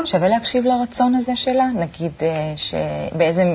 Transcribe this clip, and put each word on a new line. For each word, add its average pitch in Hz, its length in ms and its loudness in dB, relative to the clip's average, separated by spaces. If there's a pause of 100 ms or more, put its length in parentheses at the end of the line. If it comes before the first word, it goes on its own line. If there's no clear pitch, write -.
שווה 185 240 2
להקשיב 233 360 0
לרצון 247 500 2
הזה 247 220 0
שלה? 262 380 2
נגיד, 165 380 -4 (100)
אה, 160 60 2 (280)
ש-, - 180 -6 (380)
באיזה 165 300 2 (120)